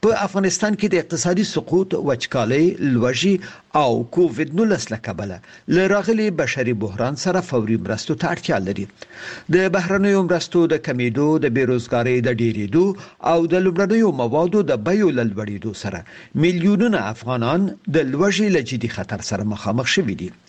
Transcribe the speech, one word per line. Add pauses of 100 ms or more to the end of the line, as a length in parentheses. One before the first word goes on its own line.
په
افغانستان
کې
د
اقتصادي
سقوط،
وچکالۍ، (260)
لوږې (400)
او
کووید
نولس
له
کبله (300)
له
راغلي
بشري
بحران
سره
فوري
مرستو
ته
اړتیا
لري. (640)
د
بهرنیو
مرستو
د
کمیدو، (120)
د
بیروزګارۍ
د
ډېرېدو (480)
او
د
لومړنیو
موادو
د
بیو
له
لوړېدو
سره (360)
میلیونونه
افغانان
د
لوږې
له
جدي
خطر
سره
مخامخ
شوي
دي. (180)